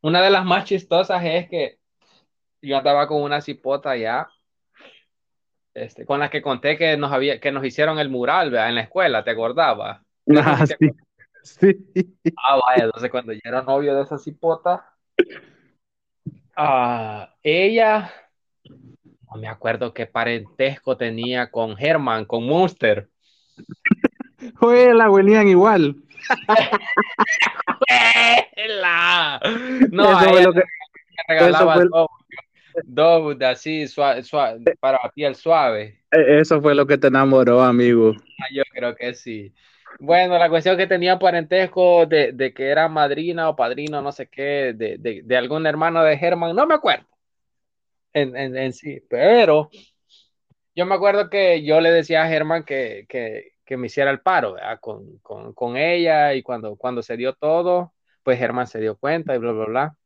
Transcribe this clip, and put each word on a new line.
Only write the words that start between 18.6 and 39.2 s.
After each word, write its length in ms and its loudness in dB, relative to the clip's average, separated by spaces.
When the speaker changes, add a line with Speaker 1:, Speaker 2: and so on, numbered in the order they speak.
Speaker 1:
no 720 -20
me 80 -12
acuerdo 460 -6
qué 120 -8
parentesco 920 -4
tenía 520 -6
con 300 -6
Herman, 460 -2
con 200 -6
Monster. 640 0
Speaker 2:
Juela, 500 6
venían 380 6
igual. 480 4
Speaker 1:
<laughs> 2000 0
Juela. 840 -2
No, 120 2
Speaker 2:
Eso 140 6
Speaker 1:
a 20 4
Speaker 2:
fue 120 6
Speaker 1:
ella 120 8
Speaker 2:
lo 100 6
que, 60 4
Speaker 1:
me 40 2
regalaba 480 4
Speaker 2:
eso 60 6
fue 80 4
Speaker 1:
Dove, 500 2
Dove, 120 -4
así, 400 -4
sua-, 340 -2
sua-, 340 -4
para 200 0
piel 260 -6
suave. 760 -2
Speaker 2:
e-, 280 6
eso 220 2
fue 140 2
lo 100 2
que 140 0
te 80 2
enamoró, 560 4
amigo. 500 4
Speaker 1:
Ah, 140 -14
yo 80 -6
creo 240 -8
que 200 -10
sí. 360 -16